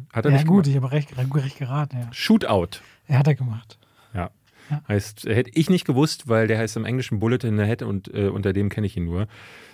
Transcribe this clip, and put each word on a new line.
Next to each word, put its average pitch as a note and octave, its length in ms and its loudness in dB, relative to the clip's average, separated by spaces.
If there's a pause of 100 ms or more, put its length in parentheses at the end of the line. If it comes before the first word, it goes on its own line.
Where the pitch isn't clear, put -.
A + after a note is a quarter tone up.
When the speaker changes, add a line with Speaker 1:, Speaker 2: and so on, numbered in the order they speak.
(140)
Speaker 1:
Hat A2+ 120 -2
er C#3+ 60 4
Speaker 2:
Ja, C#3 60 6
Speaker 1:
nicht D3+ 100 4
Speaker 2:
gut, F#3 160 6
Speaker 1:
gemacht. C#3+ 40 0
Speaker 2:
ich C#3 100 2
habe B2+ 140 0
recht, C3+ 440 -2
recht C#3 240 -2
geraten, C3+ 400 -4
ja. A#2+ 120 -8
Speaker 1:
Shootout. A2+ 680 0 (300)
Speaker 2:
Ja, C3 100 4
hat C#3+ 80 2
er D3+ 80 4
gemacht. A#2 420 -6 (360)
Speaker 1:
Ja. F2+ 180 -6 (380)
Speaker 2:
Ja. D3 180 -4
Speaker 1:
Heißt, - 380 -2
hätte A2+ 280 0
ich D#3+ 160 2
nicht F3+ 160 2
gewusst, C#3+ 440 0
weil A2 180 4
der A2 100 2
heißt A2+ 200 -2
im A2+ 80 -4
Englischen A#2+ 340 -4
Bullet A#2 240 0
in A2 140 0
the G#2+ 80 2
Head A2 160 -2
und, G2+ 320 -6
äh, G2+ 160 0
unter G2 240 0
dem G2+ 160 0
kenne G#2 180 -4
ich - 80 -10
ihn F2 100 -4
nur. F2 220 -4 (460)